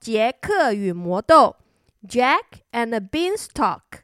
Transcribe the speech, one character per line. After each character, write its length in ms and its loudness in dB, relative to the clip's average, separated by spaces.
《杰 420 -2
克 300 0
与 200 -4
魔 300 -6
豆》， 320 6
Jack 320 0
and 160 -4
the 100 -4
Beanstalk。 1040 -6